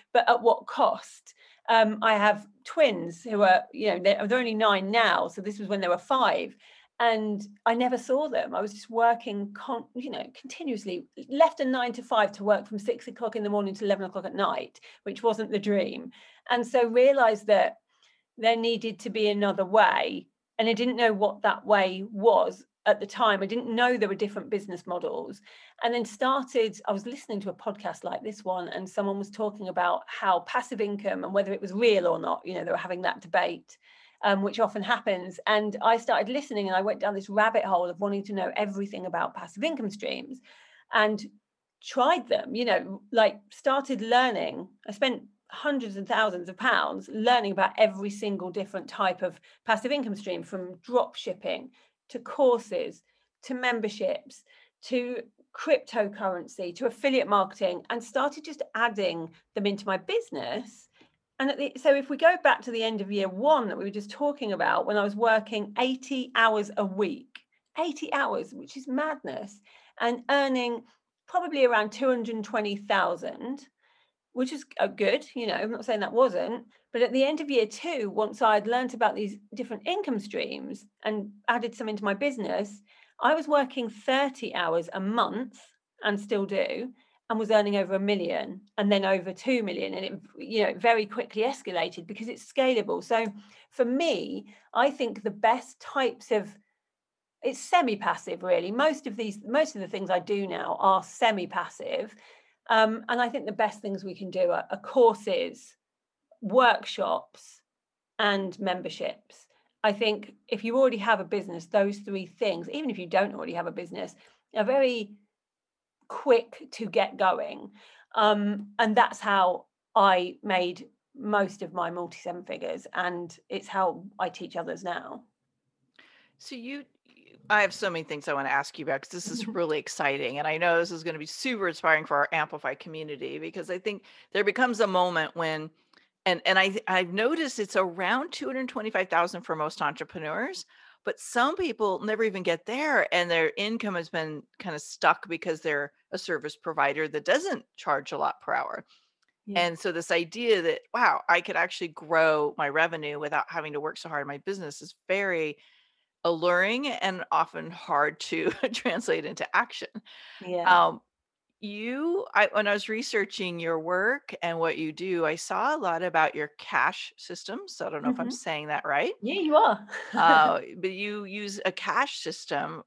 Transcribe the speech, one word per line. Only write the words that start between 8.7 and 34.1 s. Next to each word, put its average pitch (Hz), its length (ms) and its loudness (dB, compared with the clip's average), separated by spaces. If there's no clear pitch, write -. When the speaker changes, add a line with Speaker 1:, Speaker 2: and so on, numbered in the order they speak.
Speaker 1:
just 208 180 -18
working, 226 640 0
con-, - 420 -8
you 254 140 -8
know, - 240 -10
continuously, 214 760 -8
left 320 320 4
a 285 60 0
nine-to-five 240 680 0
to 202 120 -10
work 202 200 4
from 214 140 -10
six 233 300 -4
o'clock 226 260 -6
in 214 80 -2
the 208 60 -2
morning 202 260 0
to 208 80 -8
eleven 196 220 0
o'clock 185 180 -8
at 185 100 -10
night, - 460 -2
which 202 180 -8
wasn't 220 300 0
the 208 80 -2
dream. 208 520 -2
And 240 160 2
so 240 220 4
realized 233 600 4
that 196 320 4
there 233 180 4
needed 226 440 -2
to 247 100 -10
be 214 180 0
another 202 380 2
way. - 600 2
And 226 120 2
I 233 40 2
didn't 240 220 0
know 226 160 4
what 202 300 0
that - 240 0
way 196 440 2
was 196 560 4
at 214 160 4
the 202 60 -6
time. 208 360 2
I - 40 0
didn't 226 280 -4
know 247 220 4
there 214 100 2
were 190 80 -2
different 214 340 -6
business 196 380 -6
models. 170 540 -6
And 233 100 2
then 240 120 -2
started, 254 840 0
I 214 60 -2
was 202 120 -6
listening 240 360 -8
to 202 80 -8
a 175 40 -8
podcast 202 520 -8
like - 180 -6
this 208 220 -12
one, 180 240 -4
and 185 180 -8
someone 196 300 -2
was 202 140 -8
talking 208 360 -6
about 175 400 0
how 185 340 0
passive 233 380 -4
income 202 460 -4
and 185 80 -8
whether 196 180 0
it 202 100 -6
was 190 120 -8
real 202 340 4
or 165 120 0
not, 165 260 -2
you 185 80 -8
know, 170 100 -6
they 170 80 -4
were 175 60 2
having 180 240 -6
that - 180 -2
debate, 175 580 -2